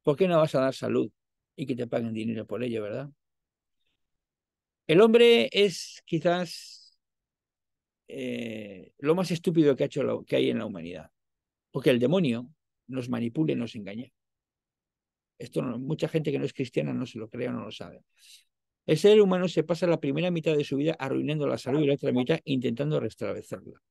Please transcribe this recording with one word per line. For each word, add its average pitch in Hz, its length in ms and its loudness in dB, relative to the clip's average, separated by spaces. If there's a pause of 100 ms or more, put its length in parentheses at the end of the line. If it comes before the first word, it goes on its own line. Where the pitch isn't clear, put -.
¿Por 147 140 2
qué 185 120 2
no 170 120 4
vas 156 160 2
a 135 60 2
dar 131 120 0
salud 120 380 -2 (440)
y 147 120 -8
que 120 80 -4
te 123 100 -6
paguen 120 280 -4
dinero 110 340 -6
por 107 160 -6
ello, 117 180 -6
verdad? 117 280 -10 (1800)
El 160 140 6
hombre 233 500 8
es - 540 0
quizás, - 920 -4 (1080)
eh, 113 920 -10
lo 147 160 0
más 180 160 0
estúpido 160 460 2
que - 80 0
ha - 20 4
hecho 135 180 -4
la, 117 220 -2
que - 100 -2
hay 131 140 2
en 120 80 -2
la 110 80 -4
humanidad, 85 460 -12 (580)
porque 143 220 2
el 123 80 4
demonio 127 500 0 (380)
nos 127 220 -8
manipula 120 440 -2
y - 20 0
nos 117 200 -6
engaña. 107 360 -12 (1300)
Esto - 240 -6
no, 120 160 -6
mucha 147 280 -4
gente 156 240 -2
que 139 60 -4
no 139 80 -4
es 139 80 -8
cristiana 139 400 -4
no 123 140 -6
se - 100 -16
lo 107 120 -12
cree 123 180 -8
o 127 40 -6
no 117 140 -8
lo 110 60 -14
sabe. 82 320 -18 (840)
El 156 120 2
ser 208 220 8
humano 185 280 4
se 165 160 0
pasa 170 240 0
la 165 120 2
primera 151 300 -2
mitad 165 260 0
de 147 80 0
su 143 140 -4
vida 147 220 0
arruinando 135 480 -2
la 127 100 -2
salud 135 240 -2
y 147 60 2
la 139 80 2
otra 139 160 -4
mitad 127 340 0
intentando 135 540 -2
restablecerla. 101 920 -10